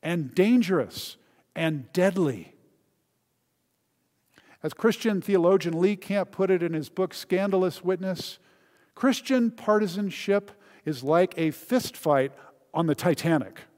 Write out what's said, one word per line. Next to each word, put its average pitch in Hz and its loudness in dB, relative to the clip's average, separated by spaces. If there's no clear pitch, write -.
and 156 -4
dangerous 185 2
and 156 -4
deadly. 175 0
As 156 -6
Christian 220 0
theologian 175 2
Lee 196 2
Camp 196 -4
put 190 -2
it 185 2
in 170 -2
his 156 -4
book, 185 -4
Scandalous 190 -2
Witness, 185 -4
Christian 247 2
partisanship 202 0
is 139 -6
like 165 2
a 160 0
fist - -4
fight 135 2
on 165 0
the 151 2
Titanic. 156 -2